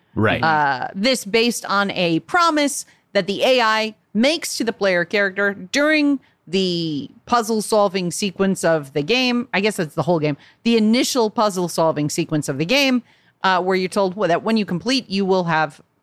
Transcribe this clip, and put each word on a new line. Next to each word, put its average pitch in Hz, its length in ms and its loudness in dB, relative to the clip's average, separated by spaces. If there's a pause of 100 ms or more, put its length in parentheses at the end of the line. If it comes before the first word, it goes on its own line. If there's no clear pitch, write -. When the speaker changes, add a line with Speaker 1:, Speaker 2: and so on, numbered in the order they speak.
(140)
Speaker 1:
Right. 98 280 2
Speaker 2:
Uh, 143 520 0
this 240 300 -2
based 226 420 0
on 196 260 0
a 165 280 0
promise 302 680 0 (260)
that 196 140 0
the 190 180 -4
A 254 160 4
I 220 340 0 (200)
makes 277 420 0
to 262 80 -4
the 220 80 -4
player 185 320 2
character 202 500 0
during 285 640 0 (280)
the 170 640 -2 (160)
puzzle-solving 202 840 0
sequence 190 540 -2
of 156 300 0
the 143 80 0
game. 240 500 0
I 180 80 0
guess 208 160 0
that's 160 180 -4
the 147 80 -2
whole 170 160 0
game. 147 200 -2 (260)
The 233 140 4
initial 226 500 2
puzzle-solving 170 800 0
sequence 156 400 -4
of 139 80 -4
the 147 80 -2
game, 254 380 0 (420)
uh, 185 180 2
where 185 140 0
you're 185 140 -2
told 196 240 0 (140)
that 165 140 2
when 226 140 0
you 208 80 0
complete, 220 460 -4
you 196 160 -2
will 185 180 2
have 156 380 -2 (200)